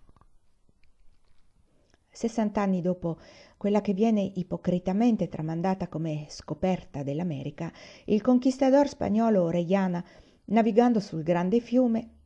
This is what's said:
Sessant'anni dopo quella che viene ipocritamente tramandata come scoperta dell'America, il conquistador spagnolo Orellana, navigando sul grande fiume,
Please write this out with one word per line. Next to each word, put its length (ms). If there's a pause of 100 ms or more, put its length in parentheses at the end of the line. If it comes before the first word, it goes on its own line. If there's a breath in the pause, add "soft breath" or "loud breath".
(2000)
Sessant'anni 720
dopo 380 (360 loud breath)
quella 260
che 120
viene 420
ipocritamente 920
tramandata 580
come 400
scoperta 760
dell'America, 680 (340 loud breath)
il 160
conquistador 640
spagnolo 560
Orellana, 600 (420 soft breath)
navigando 540
sul 240
grande 360
fiume, 500 (160)